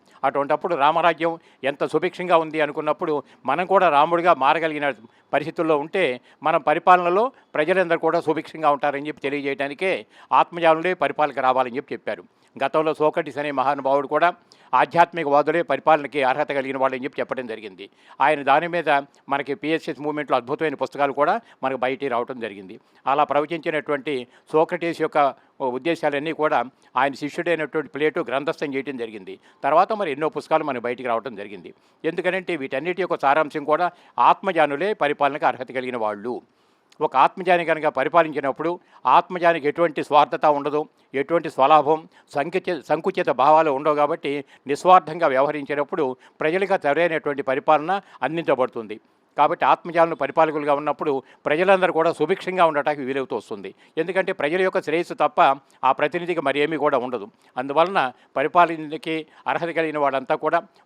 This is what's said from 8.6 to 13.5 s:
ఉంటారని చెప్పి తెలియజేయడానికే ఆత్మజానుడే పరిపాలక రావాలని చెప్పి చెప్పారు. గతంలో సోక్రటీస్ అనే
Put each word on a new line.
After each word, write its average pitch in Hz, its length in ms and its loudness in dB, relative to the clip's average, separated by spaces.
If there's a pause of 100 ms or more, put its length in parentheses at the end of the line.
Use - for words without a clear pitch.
ఉంటారని 143 360 -2
చెప్పి 147 140 -10
తెలియజేయడానికే 139 840 -4 (280)
ఆత్మజానుడే 165 600 4
పరిపాలక 143 460 -2
రావాలని 127 360 0
చెప్పి 135 180 -8
చెప్పారు. 104 300 -8 (420)
గతంలో 156 280 0
సోక్రటీస్ 151 440 -2
అనే 147 140 -6